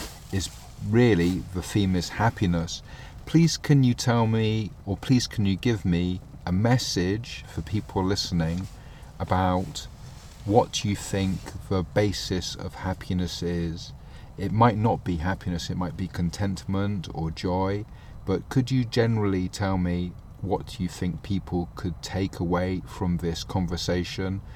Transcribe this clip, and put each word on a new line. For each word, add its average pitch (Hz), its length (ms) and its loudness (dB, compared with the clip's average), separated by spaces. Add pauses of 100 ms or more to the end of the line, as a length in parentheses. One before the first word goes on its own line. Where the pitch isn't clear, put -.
(300)
is 95 200 -2 (360)
really, 101 560 6 (120)
the 87 80 -2
theme 98 340 2
is 85 140 0
happiness. 87 720 0 (420)
Please 160 320 4
can 143 280 4
you 120 100 6
tell 117 320 4
me, 110 440 2 (140)
or 95 140 -2
please 127 280 4
can 104 200 0
you 95 100 4
give 110 300 2
me 90 340 2 (240)
a 90 80 0
message 104 960 2
for - 140 -6
people 98 420 -2
listening 92 640 0 (500)
about 185 680 2 (580)
what 110 400 4
you 104 100 2
think 95 440 0 (320)
the 92 120 2
basis 95 720 0
of - 200 -8
happiness 90 680 -2
is? 85 520 -2 (440)
It 98 140 -2
might 110 240 6
not 107 260 2
be 90 140 0
happiness, 87 540 -2
it 92 80 -2
might 87 180 -4
be 92 120 -4
contentment 98 1080 -2
or 80 160 -4
joy, 95 560 -2 (400)
but 92 240 0
could 127 200 2
you 127 140 4
generally 104 640 2
tell 95 300 0
me 90 340 0 (300)
what 90 360 -4
you 90 100 -2
think 87 340 -4
people 90 520 -2
could 85 280 -4
take - 360 -4
away 90 480 0
from 87 300 -2
this 85 280 -2
conversation, 90 960 -2 (140)